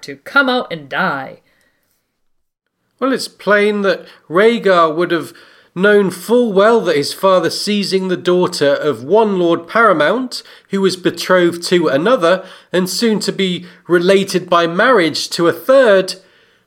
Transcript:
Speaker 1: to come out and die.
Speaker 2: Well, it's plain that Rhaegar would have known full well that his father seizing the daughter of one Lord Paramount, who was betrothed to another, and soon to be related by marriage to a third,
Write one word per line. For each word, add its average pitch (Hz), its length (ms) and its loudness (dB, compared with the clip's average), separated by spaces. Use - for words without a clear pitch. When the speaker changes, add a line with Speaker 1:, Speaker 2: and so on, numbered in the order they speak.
Speaker 1:
to 139 140 -16
come 269 340 -2
out 247 200 -4
and 151 200 -12
die. 139 500 -6
Speaker 2:
Well, 262 140 -2
it's 190 120 -6
plain 208 540 0
that 196 240 -2
Rhaegar 185 640 2
would 170 180 -2
have 151 200 -4
known 202 360 2
full 233 420 0
well 208 300 4
that 170 160 0
his 139 160 -4
father 185 340 2
seizing 190 600 -4
the 180 80 -2
daughter 175 580 0
of 139 280 -4
one 202 360 2
Lord 170 280 0
Paramount, 214 760 0
who 196 140 -4
was 185 160 0
betrothed 175 680 0
to 175 200 2
another, 180 560 0
and 180 200 -2
soon 214 300 0
to 190 120 -6
be 180 320 -4
related 180 640 0
by 170 160 2
marriage 175 640 0
to 170 180 0
a 160 40 0
third, 202 640 2